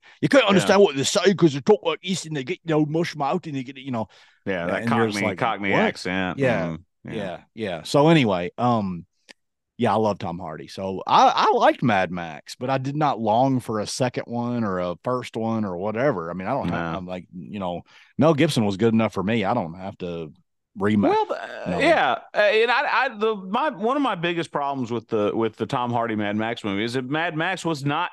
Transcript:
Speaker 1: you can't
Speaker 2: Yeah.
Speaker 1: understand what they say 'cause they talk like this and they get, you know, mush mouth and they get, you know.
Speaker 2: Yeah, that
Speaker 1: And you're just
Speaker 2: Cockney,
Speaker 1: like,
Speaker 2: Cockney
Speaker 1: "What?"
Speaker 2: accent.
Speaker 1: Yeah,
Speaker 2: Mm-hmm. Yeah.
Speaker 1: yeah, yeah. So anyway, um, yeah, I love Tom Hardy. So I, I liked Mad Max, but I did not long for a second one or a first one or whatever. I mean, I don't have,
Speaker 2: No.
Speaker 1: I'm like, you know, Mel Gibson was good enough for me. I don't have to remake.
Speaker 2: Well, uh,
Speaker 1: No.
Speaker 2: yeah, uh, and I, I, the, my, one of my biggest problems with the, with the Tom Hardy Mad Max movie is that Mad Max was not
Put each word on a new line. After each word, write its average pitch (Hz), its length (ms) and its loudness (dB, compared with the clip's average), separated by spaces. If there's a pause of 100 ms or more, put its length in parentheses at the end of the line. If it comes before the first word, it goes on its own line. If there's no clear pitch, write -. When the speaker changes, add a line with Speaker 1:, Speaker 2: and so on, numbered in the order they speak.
(220)
Speaker 1:
you - 80 2
can't 262 140 6
Speaker 2:
Yeah. 208 40 2
Speaker 1:
understand 196 320 6
what 156 160 6
they 139 80 -2
say 190 300 4
'cause 147 180 4
they 139 80 -4
talk 208 220 4
like 160 180 -2
this 180 240 -4
and 156 100 -8
they 135 100 -4
get, 170 200 -6
you 165 100 -6
know, 151 120 4
mush 160 280 -2
mouth 151 320 -2
and 147 100 -6
they 135 60 -4
get, 135 140 -12
you 135 140 -12
know. 113 160 -2 (400)
Speaker 2:
Yeah, 90 200 -2
that 95 180 -2
Speaker 1:
And 117 100 0
you're 113 140 2
just 101 100 -4
Speaker 2:
Cockney, 101 100 0
Speaker 1:
like, 92 100 -4
Speaker 2:
Cockney 104 340 0
Speaker 1:
"What?" 165 100 4
Speaker 2:
accent. 92 560 -2
Speaker 1:
Yeah, 110 300 0 (360)
Speaker 2:
Mm-hmm. 117 80 -12
Yeah. - 20 -10
Speaker 1:
yeah, 95 260 -8 (140)
yeah. 92 280 -6
So 147 260 4
anyway, 101 480 4
um, 107 480 0 (720)
yeah, 113 140 2
I 101 40 2
love 107 220 0
Tom 87 200 -6
Hardy. 80 300 -12
So 95 380 -8
I, 226 280 6
I 240 220 2
liked 247 260 2
Mad 95 300 2
Max, 85 420 -10
but 123 160 -6
I 135 80 0
did 135 160 -6
not 143 240 0
long 120 400 2
for 110 220 -4
a 98 60 -4
second - 400 -4
one 120 380 -4
or 92 140 -2
a 90 240 -4
first 123 340 -4
one 113 280 -2
or 92 120 -6
whatever. 98 540 -2
I 85 40 -6
mean, 92 120 -6
I 113 60 -2
don't 113 160 -4
have, 85 240 -4
Speaker 2:
No. 80 60 -6
Speaker 1:
I'm 92 80 -10
like, 90 280 -10
you 87 240 -12
know, 87 240 -6 (340)
Mel 156 180 4
Gibson 139 300 2
was 101 120 0
good 113 180 2
enough 110 180 2
for 95 120 -4
me. 107 200 0
I 107 100 0
don't 87 200 -4
have 92 240 -12
to 82 340 -8 (460)
remake. 107 320 4
Speaker 2:
Well, 427 220 2
uh, 117 380 -8
Speaker 1:
No. - 100 -2
Speaker 2:
yeah, 233 380 4 (160)
uh, - 40 0
and 214 320 4
I, 254 360 2
I, - 20 -2 (100)
the, 220 160 0
my, 214 360 -2
one 226 260 -2
of 294 60 0
my 233 120 0
biggest 170 380 -4
problems 139 400 -2
with 117 160 -4
the, 104 260 0
with 110 220 -2
the 113 100 -4
Tom 123 240 -2
Hardy 117 260 -2
Mad 104 200 -2
Max 113 260 -4
movie 101 220 -2
is 117 80 -4
that 131 140 -4
Mad 156 300 -2
Max 170 280 -4
was 156 200 -4
not 151 280 -2